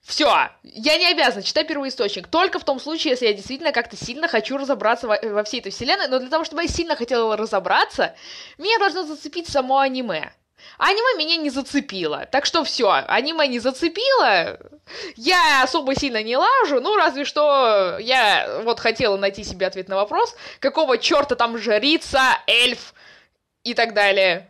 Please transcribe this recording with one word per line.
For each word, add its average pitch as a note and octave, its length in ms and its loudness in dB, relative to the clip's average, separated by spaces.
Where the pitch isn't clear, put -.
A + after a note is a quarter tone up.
Все, G3 440 2
я D4+ 340 0
не F4 80 2
обязана B3 380 2
читать D#4 240 -2
первоисточник, B3+ 580 -4
только F4 320 0
в - 60 -10
том C4+ 160 -2
случае, D#4 320 -2
если B3 140 0
я G#3+ 60 4
действительно C4+ 380 -4
как-то A#3 260 -4
сильно C#4+ 300 -6
хочу B3+ 320 -2
разобраться B3 480 0
во, G#3+ 160 2
во G#3 220 -2
всей A#3 160 -6
этой G3 100 -12
вселенной, D#4+ 380 -2
но C4 100 0
для B3+ 100 -6
того, D#4+ 160 0
чтобы D#4+ 180 -6
я E4+ 60 -2
сильно E4 280 -2
хотела A#3 400 0
разобраться, G#3 800 0
меня G#4+ 220 0
должно F#4 240 0
зацепить D#4 440 -12
само C4+ 300 0
аниме. B3+ 540 -2
Аниме G#4+ 400 2
меня D#4+ 180 0
не D4+ 140 -2
зацепило, G3 760 -4
так - 200 0
что E4 180 0
все, G#3+ 260 0
аниме C#4 560 2
не A#3+ 140 -4
зацепило, C4+ 1000 2
я D4+ 480 4
особо C4+ 320 0
сильно B3 280 -2
не A#3 140 -4
лажу, F4+ 440 2
ну, G4 160 0
разве D4+ 280 2
что B3+ 760 2
я G#3 640 2
вот A3+ 160 -2
хотела A3+ 360 0
найти G3 280 -2
себе F#3 220 -4
ответ F#3 220 -8
на F#3+ 80 -4
вопрос, D#4+ 380 0
какого C4 400 0
черта C#4+ 380 2
там A#3 220 0
жрица, C4 640 2
эльф - 460 0
и A#3+ 120 -6
так A#3 200 0
далее. G3 560 2